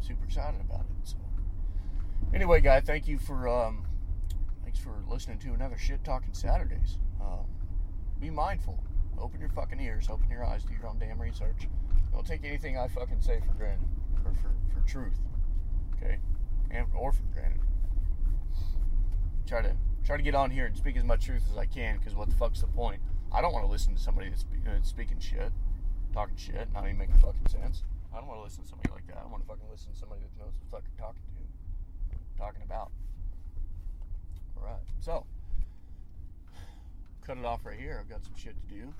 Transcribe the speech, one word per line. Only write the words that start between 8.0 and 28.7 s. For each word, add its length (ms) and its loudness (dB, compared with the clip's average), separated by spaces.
be 120 -4
mindful. 520 -2
Open 220 -4
your 100 -2
fucking 280 -4
ears. 300 0
Open 200 4
your 160 -2
eyes. 200 0
Do 100 -2
your 120 -4
own 120 -4
damn 220 -2
research. 480 0
Don't 140 2
take 180 -2
anything 320 -2
I 120 0
fucking 320 0
say 200 4
for 140 4
granted 340 2
or 100 2
for, 180 4
for 140 6
truth, 320 0
okay, 240 2
and, 160 0
or 160 0
for 100 4
granted. 280 2
Try 160 0
to, 140 4
try 120 4
to 60 0
get 120 4
on 160 4
here 160 2
and 100 0
speak 200 0
as 80 4
much 220 4
truth 240 2
as 60 -2
I 100 0
can, 340 -2
'cause 140 -2
what 140 0
the 60 6
fuck's 260 2
the 60 2
point? 340 0
I 100 2
don't 120 2
wanna 160 2
listen 260 4
to 60 2
somebody 300 2
that's 100 -2
spe-, 260 -2
uh, 160 4
speaking 380 0
shit, 320 0
talking 240 0
shit, 360 -4
not 120 -2
even 140 0
making 200 8
fucking 280 8
sense. 380 2
I 40 -10
don't 100 -10
wanna 160 -10
listen 200 -12
to 60 -12
somebody 220 -4